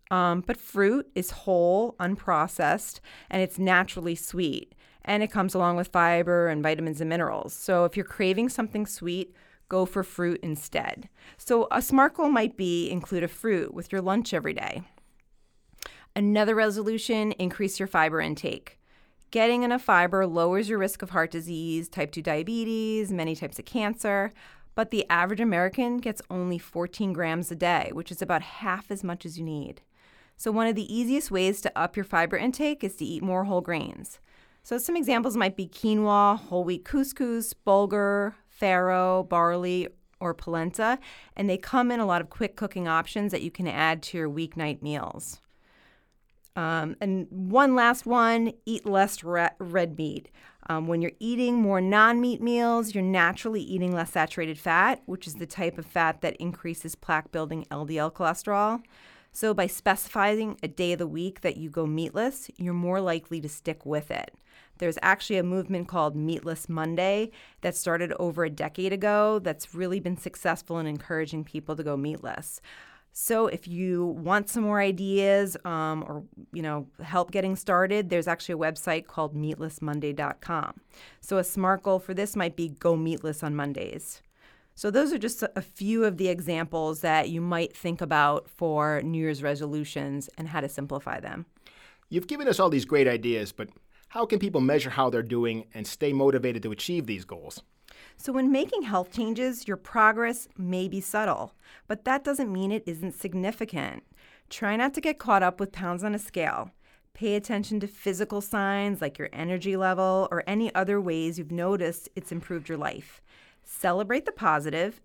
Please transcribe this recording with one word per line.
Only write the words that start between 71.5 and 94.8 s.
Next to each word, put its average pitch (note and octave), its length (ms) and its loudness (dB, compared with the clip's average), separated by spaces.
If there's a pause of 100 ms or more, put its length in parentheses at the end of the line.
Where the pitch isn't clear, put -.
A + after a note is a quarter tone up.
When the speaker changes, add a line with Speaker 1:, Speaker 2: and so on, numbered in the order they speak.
Speaker 1:
to D3+ 80 -8
go D3 140 -2
meatless. - 640 -6 (520)
So A3+ 360 2
if - 180 -6
you F3 400 0
want F3+ 420 0
some A3+ 160 0
more G#3 160 2
ideas, G3 840 4
um, D#3 420 -2
or, D3 180 -10 (280)
you E3 100 -8
know, D3 260 -6 (140)
help F3 300 0
getting F#3+ 240 0
started, F#3 540 2
there's F3 180 2
actually E3+ 260 -2
a D#3+ 180 0
website E3 340 -2
called D3+ 280 -4
meatless D3+ 480 -6
monday D3+ 300 -2
dot C#3+ 280 -4
com. D#3+ 340 -4 (460)
So G3 180 -2
a F3+ 60 2
smart F#3+ 380 2
goal F#3+ 160 2
for F#3 160 -6
this G3+ 220 -4
might E3+ 180 -2
be E3+ 140 -4
go E3 280 2
meatless D#3+ 460 -4
on D3+ 140 -4
Mondays. - 640 -8 (520)
So G#3 160 -2
those C#4 220 4
are C#4 60 0
just G#3+ 260 -4
a, - 100 -4
a - 80 -4
few A3+ 400 -2
of G3+ 140 2
the F#3 100 0
examples E3 760 -2
that D#3 260 2
you E3 120 -2
might E3+ 360 -2
think E3+ 240 -4
about D3 500 2
for D3+ 540 0
New D#3+ 160 -2
Year's D#3 200 -2
resolutions C#3+ 960 -4
and D#3+ 120 -10
how D3+ 120 -4
to C#3 80 -4
simplify C#3 520 -8
them. - 260 -12 (600)
Speaker 2:
You've F3 180 -2
given C#4+ 220 -2
us A3 100 2
all F#3 120 6
these C#3 140 2
great C#3+ 220 4
ideas, A2+ 460 0
but G#2+ 160 -10 (400)
how A3+ 180 -2
can G#3 140 2
people F#3+ 200 0
measure C3 300 2